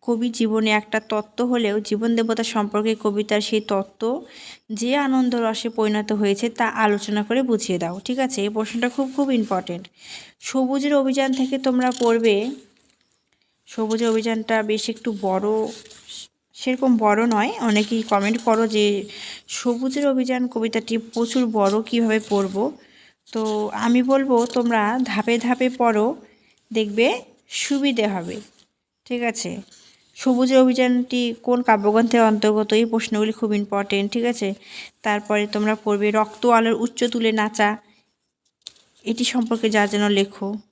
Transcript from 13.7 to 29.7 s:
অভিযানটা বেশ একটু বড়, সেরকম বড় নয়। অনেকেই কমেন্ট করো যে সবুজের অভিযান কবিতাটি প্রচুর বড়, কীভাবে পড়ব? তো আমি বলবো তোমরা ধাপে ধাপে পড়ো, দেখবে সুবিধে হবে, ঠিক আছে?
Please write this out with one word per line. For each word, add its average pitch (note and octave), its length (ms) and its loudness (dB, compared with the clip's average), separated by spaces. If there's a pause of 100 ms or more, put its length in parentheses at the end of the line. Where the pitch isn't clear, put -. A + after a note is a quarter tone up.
অভিযানটা A3+ 540 0
বেশ G#3+ 260 -2
একটু A3+ 200 -6 (120)
বড়, F#3+ 260 0 (1080)
সেরকম B3+ 420 0
বড় G#3+ 300 4
নয়। A3 240 2 (180)
অনেকেই G#3+ 340 0
কমেন্ট G#3 340 0 (100)
করো A3+ 200 4
যে G#3+ 180 2 (600)
সবুজের C4 600 -2
অভিযান B3+ 400 0
কবিতাটি A3+ 460 -4 (200)
প্রচুর A#3 300 0 (140)
বড়, G3 240 4
কীভাবে A3 380 0 (100)
পড়ব? G3 260 0 (760)
তো A3+ 80 -4 (320)
আমি A#3 300 2
বলবো C4+ 320 2 (100)
তোমরা A#3+ 360 0 (220)
ধাপে A3+ 340 0
ধাপে B3 300 0 (100)
পড়ো, A3 280 2 (680)
দেখবে A3 360 0 (560)
সুবিধে C4+ 440 0
হবে, F3+ 300 -6 (680)
ঠিক A#3+ 180 -6
আছে? A3 280 -4 (680)